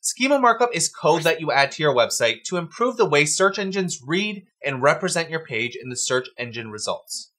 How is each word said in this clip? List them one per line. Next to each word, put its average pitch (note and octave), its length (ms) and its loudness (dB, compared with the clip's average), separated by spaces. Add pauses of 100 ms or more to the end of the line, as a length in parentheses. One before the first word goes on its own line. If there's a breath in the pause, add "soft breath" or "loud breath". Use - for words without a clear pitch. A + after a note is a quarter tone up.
Schema C4+ 320 0
markup A#3+ 380 4
is D#3+ 140 0
code D#3+ 340 2
that D#3+ 160 2
you D3+ 100 -4
add C#3 220 4
to - 100 -8
your D3 140 4
website A2+ 480 2
to F3+ 140 -6
improve A3+ 400 -4
the A3 80 4
way D3 180 4
search F#3+ 340 2
engines F#3+ 480 -4
read G3 400 -4 (160)
and C3+ 220 -4
represent D#3+ 460 0
your D#3+ 100 -4
page A#2+ 420 -6
in B2+ 60 -14
the B2 80 -10
search B2+ 320 -2 (100)
engine A#2 340 -10
results. - 680 -8